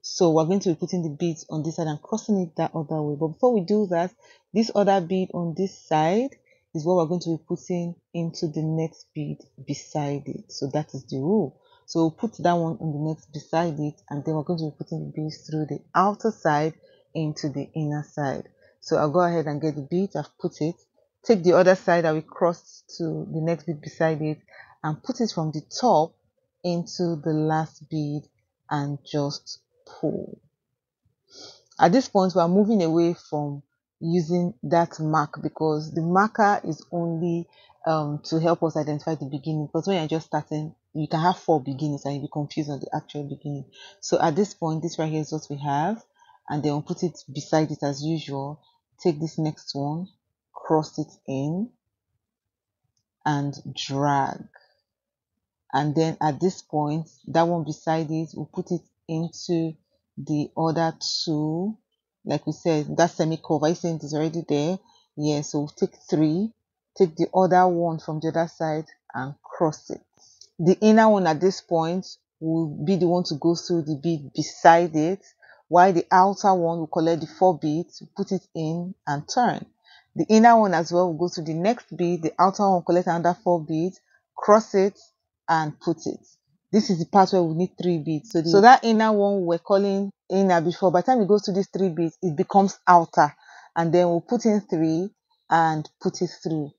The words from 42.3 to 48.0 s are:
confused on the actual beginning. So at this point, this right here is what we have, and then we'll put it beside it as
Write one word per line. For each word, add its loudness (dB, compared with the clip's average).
confused -6
on -8
the -10
actual -8
beginning. -10
So 0
at 2
this 0
point, -4
this -6
right -2
here -2
is -8
what -8
we -8
have, -2
and -4
then 0
we'll -4
put -6
it -4
beside -2
it -8
as -4